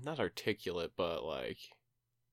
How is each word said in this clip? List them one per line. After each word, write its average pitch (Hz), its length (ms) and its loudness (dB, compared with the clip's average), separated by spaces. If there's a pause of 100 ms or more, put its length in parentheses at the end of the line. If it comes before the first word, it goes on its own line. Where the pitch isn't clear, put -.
not 147 160 -2
articulate, - 760 0
but, 85 300 2
like, 67 340 -2 (760)